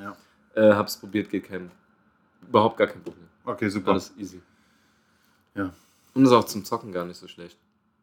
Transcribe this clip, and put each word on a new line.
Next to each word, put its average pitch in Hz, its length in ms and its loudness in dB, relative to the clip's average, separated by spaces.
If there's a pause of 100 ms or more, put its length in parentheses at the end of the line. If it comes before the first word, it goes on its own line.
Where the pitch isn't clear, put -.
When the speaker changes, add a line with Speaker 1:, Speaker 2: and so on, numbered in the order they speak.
Speaker 1:
Ja. 101 160 -16 (380)
Speaker 2:
Äh, 107 200 6
hab's 104 240 -2
probiert, 101 320 -6
geht 95 140 -6
kein, 92 260 -14 (760)
überhaupt 110 300 2
gar 104 100 2
kein - 160 -10
Problem. 85 240 -20 (180)
Speaker 1:
Okay, 117 240 -6
super. 98 240 -2
Speaker 2:
Alles 95 260 -4
easy. 90 220 -16 (1120)
Speaker 1:
Ja. 95 180 -8 (420)
Speaker 2:
Und 135 100 6
ist 127 80 8
auch 110 120 8
zum 98 200 -8
Zocken 113 280 -8
gar 87 140 -6
nicht 87 120 -16
so 90 100 -20
schlecht, - 280 -20 (460)